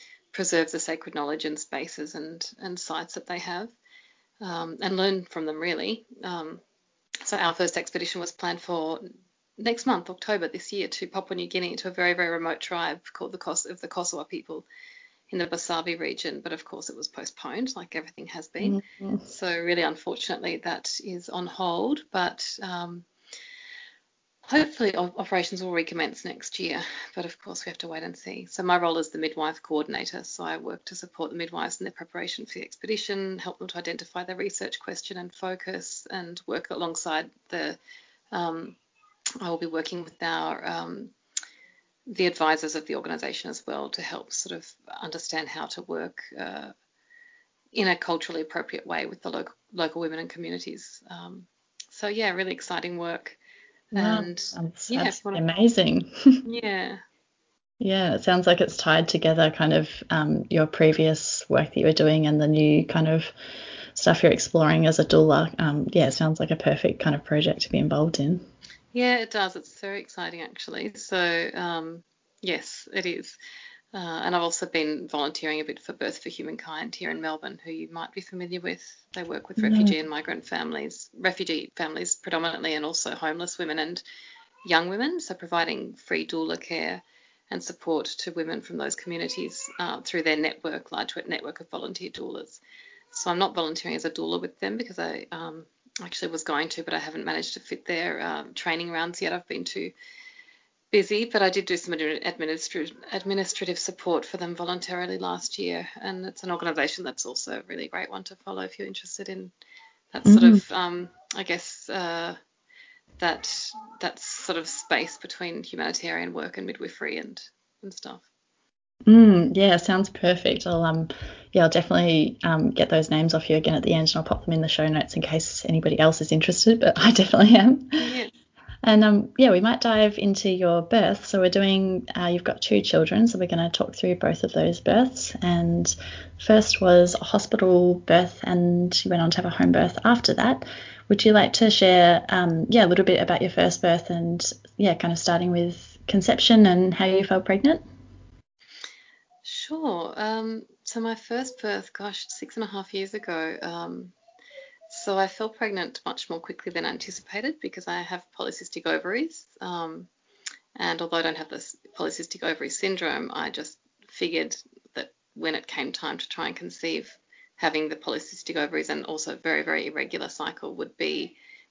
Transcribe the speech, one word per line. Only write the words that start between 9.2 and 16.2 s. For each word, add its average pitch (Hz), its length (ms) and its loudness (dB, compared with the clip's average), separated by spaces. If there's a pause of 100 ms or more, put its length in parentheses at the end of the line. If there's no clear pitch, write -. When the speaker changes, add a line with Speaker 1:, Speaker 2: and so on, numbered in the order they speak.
Speaker 1:
next 233 300 -4
month, 190 220 -2
October 202 380 -4
this - 240 -12
year, 196 160 -6
to - 200 -10
Papua 190 280 -8
New 180 120 -6
Guinea, 180 300 -4
to - 100 -10
a 185 40 -6
very, 180 220 0
very 175 160 0
remote 165 300 -4
tribe 170 420 -6 (100)
called - 200 -12
the 190 80 -12
Kos-, - 260 -4
of - 160 -14
the 170 60 -14
Kosowa 175 400 -6
people - 380 -12 (640)
in 185 80 -6
the 170 80 -2
Basavi 165 520 -6
region, 147 420 -8